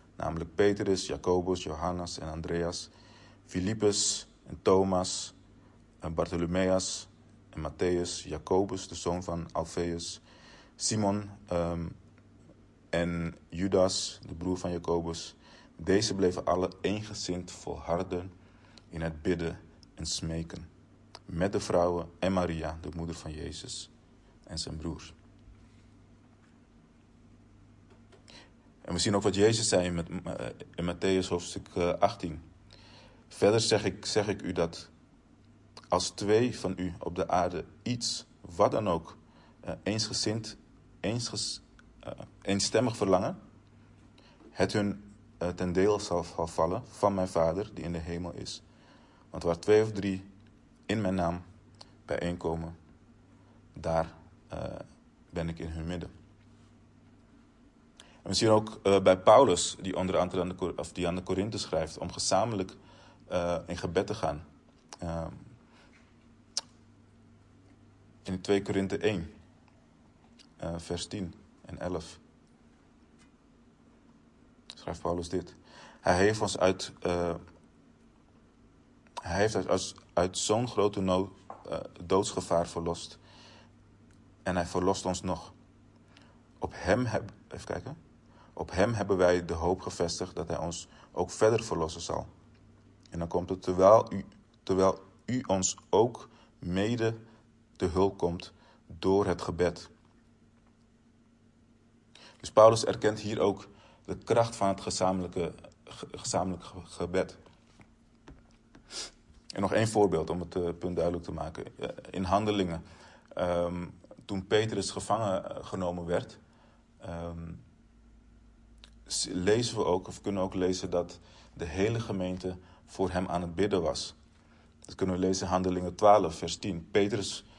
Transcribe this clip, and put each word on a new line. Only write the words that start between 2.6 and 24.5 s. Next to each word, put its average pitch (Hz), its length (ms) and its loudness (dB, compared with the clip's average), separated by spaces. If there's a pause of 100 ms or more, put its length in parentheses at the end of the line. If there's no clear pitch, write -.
Filippus 104 840 0 (160)
en - 180 -14
Thomas, 95 720 2 (680)
en 80 140 -8
Bartholomeus 87 920 0 (420)
en - 120 -10
Matthäus, 87 600 -2
Jacobus, 92 640 -2
de 87 80 -12
zoon 87 280 -4
van 85 280 -6
Alfeus, 85 680 -4 (540)
Simon, 104 540 0 (160)
ehm, 85 420 -2 (1000)
en 85 460 -2 (140)
Judas, 95 760 2
de - 80 -10
broer 90 220 -2
van 90 140 -4
Jacobus. 85 640 -2 (400)
Deze 95 400 2
bleven 92 300 2
alle 90 260 2 (100)
eengezind 92 680 -4
volharden 90 800 -4 (580)
in 82 120 -8
het 80 200 -4
bidden 85 380 -2 (360)
en 82 100 -10
smeken, 82 640 -6 (560)
met 82 260 -2
de 104 80 0
vrouwen 87 500 2 (100)
en 95 140 2
Maria, 82 480 0
de 76 140 -8
moeder 82 200 -6
van 78 180 -10
Jezus, - 580 -10 (520)
en 85 160 -8